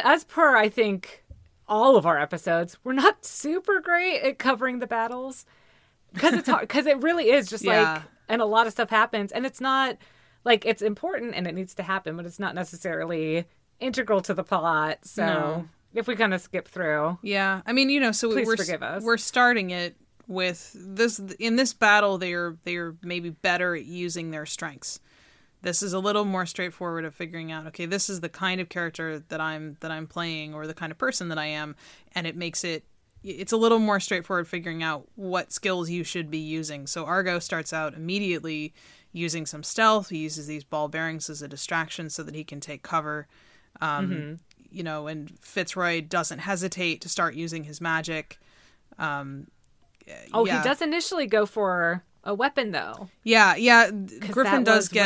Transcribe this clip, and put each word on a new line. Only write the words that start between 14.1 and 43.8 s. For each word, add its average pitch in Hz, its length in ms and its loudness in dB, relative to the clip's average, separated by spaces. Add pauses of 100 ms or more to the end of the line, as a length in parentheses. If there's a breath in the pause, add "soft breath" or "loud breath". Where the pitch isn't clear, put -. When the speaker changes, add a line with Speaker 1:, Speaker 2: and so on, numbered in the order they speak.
Speaker 1:
to 190 120 -2
the 180 120 -2
plot. 156 580 0
So - 220 -4
Speaker 2:
No. 160 440 -2 (240)
Speaker 1:
if 226 140 -4
we 240 80 -2
kinda 196 240 2
skip - 280 -8
through, 160 540 -2
Speaker 2:
Yeah, 196 440 0
I 233 80 -4
mean, 269 160 4
you 285 100 4
know, 240 140 2
so 233 160 0
we, 220 60 2
Speaker 1:
please 240 120 2
Speaker 2:
we're 226 60 4
s-, 196 120 0
Speaker 1:
forgive 165 160 -4
us. 165 220 -6
Speaker 2:
we're 226 140 2
starting 233 540 2
it 175 240 -6 (320)
with 180 480 -4
this, 202 440 0 (180)
in 226 200 2
this 254 160 4
battle, 208 440 6
they're, 175 460 -4
they're 175 380 -6
maybe 175 280 -6
better 180 460 0
at 143 100 -6
using 170 460 -6
their 156 140 -8
strengths. - 540 -10 (640 soft breath)
This 175 200 -2
is 190 100 -4
a 190 60 -2
little 208 260 2
more 190 200 0
straightforward 170 600 -6
of 156 100 -10
figuring 165 360 -10
out, 160 160 -10
okay, 170 180 -10
this 190 240 -2
is 185 120 -6
the 165 80 -6
kind 185 320 -4
of 175 80 -8
character 165 500 -6
that 160 220 -8
I'm, 156 400 -6
that 160 100 -8
I'm 156 160 -8
playing, 156 460 -8
or 156 140 -10
the 160 60 -8
kind 160 180 -10
of 160 60 -14
person 254 320 -2
that 160 80 -4
I 151 100 -2
am, 151 280 -6 (380 loud breath)
and 170 140 -4
it 165 100 -8
makes 170 280 -6
it, 165 180 -6 (400)
it's 190 300 -6
a 226 40 4
little 226 220 6
more 208 220 4
straightforward 175 480 -2
figuring 165 340 -6
out 156 320 -4
what 185 380 -4
skills 180 360 -2
you 175 140 -4
should 160 260 -6
be 156 100 -6
using. 156 480 -8
So 160 180 -6
Argo 180 340 0
starts 160 320 -4
out 156 220 -4
immediately 160 800 -4 (400 soft breath)
using 165 320 -4
some 151 180 -10
stealth. 220 460 2
He 170 80 -6
uses 156 300 -8
these 151 180 -10
ball 151 240 -4
bearings 160 400 -6
as 147 120 -10
a 143 60 -12
distraction 160 600 -6
so 165 140 -8
that 151 120 -12
he 151 80 -10
can 147 160 -14
take 143 240 -14
cover. 151 440 -4 (520 soft breath)
Um, 151 300 -2